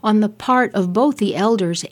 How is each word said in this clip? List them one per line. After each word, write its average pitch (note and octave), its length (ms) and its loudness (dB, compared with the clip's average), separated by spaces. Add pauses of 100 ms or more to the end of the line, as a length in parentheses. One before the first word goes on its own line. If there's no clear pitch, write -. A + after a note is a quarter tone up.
on G#3+ 180 2
the G#3 60 2
part B3 460 0
of F3+ 180 -2
both B3 260 0
the G3+ 180 -2
elders F#3+ 560 -2